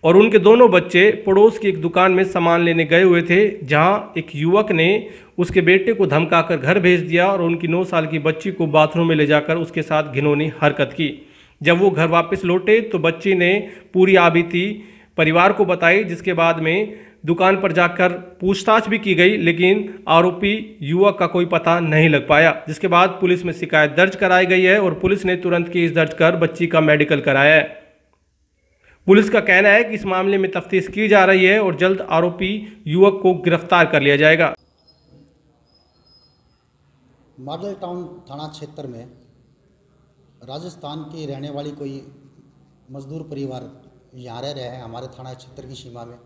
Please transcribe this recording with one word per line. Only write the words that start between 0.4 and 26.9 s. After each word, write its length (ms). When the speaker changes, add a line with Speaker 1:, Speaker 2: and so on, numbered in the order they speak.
Speaker 1:
बच्चे 560
पड़ोस 320
की 100
एक 120
दुकान 320
में 120
सामान 360
लेने 240
गए 180
हुए 200
थे, 440
जहां 540
एक 140
युवक 380
ने 360
उसके 220
बेटे 320
को 140
धमकाकर 500
घर 240
भेज 200
दिया 320
और 100
उनकी 260
नौ 160
साल 220
की 120
बच्ची 340
को 140
बाथरूम 420
में 80
ले 100
जाकर 300
उसके 260
साथ 300
घिनौनी 480
हरकत 320
की। 340
जब 160
वो 120
घर 180
वापस 360
लौटे 360
तो 180
बच्ची 360
ने 360
पूरी 220
आबीती 680
परिवार 360
को 120
बताई, 400
जिसके 280
बाद 260
में 380
दुकान 340
पर 120
जाकर 400
पूछताछ 760
भी 100
की 160
गई, 220
लेकिन 720
आरोपी 760
युवक 360
का 80
कोई 200
पता 340
नहीं 280
लग 200
पाया, 400
जिसके 200
बाद 220
पुलिस 340
में 80
शिकायत 380
दर्ज 260
कराई 300
गई 160
है 180
और 140
पुलिस 300
ने 120
तुरंत 320
केस 240
दर्ज 220
कर 220
बच्ची 300
का 140
मेडिकल 400